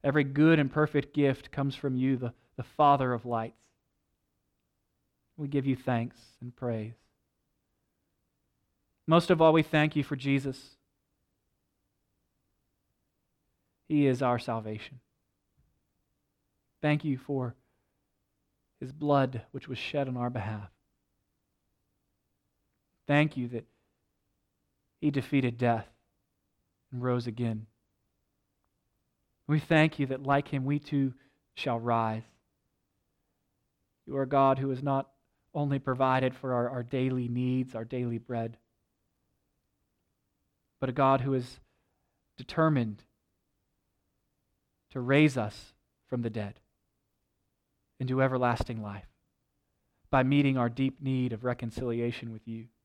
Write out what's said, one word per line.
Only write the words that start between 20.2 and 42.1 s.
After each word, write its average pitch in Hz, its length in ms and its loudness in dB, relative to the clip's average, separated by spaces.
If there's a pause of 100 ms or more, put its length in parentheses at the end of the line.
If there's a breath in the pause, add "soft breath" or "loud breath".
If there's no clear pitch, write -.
behalf. 107 400 -6 (2250)
Thank 147 300 2
you 123 120 -4
that 120 180 -8 (1400)
he 151 80 2
defeated 127 480 -2
death 117 300 0 (1000)
and 123 120 -10
rose 123 240 0
again. 113 400 -4 (1800)
We 151 120 0
thank 156 400 2
you 143 80 0
that, 131 160 -6
like 139 240 2
him, 135 180 -4
we 143 140 0
too 139 340 0 (420 soft breath)
shall 117 260 -4
rise. 113 420 0 (1800)
You 143 100 -8
are 135 60 0
a 131 60 -4
God 135 320 4
who 135 100 -2
has 127 100 -4
not 139 280 -2 (440)
only 139 280 -2
provided 131 560 0
for 127 180 -4
our, 120 160 0
our 127 140 -6
daily 127 420 -2
needs, 127 480 -2
our 113 100 -6
daily 120 340 -4
bread, 117 380 -6 (2250)
but 131 100 -4
a 127 40 -4
God 135 300 4
who 135 120 0
is 123 240 -4 (800)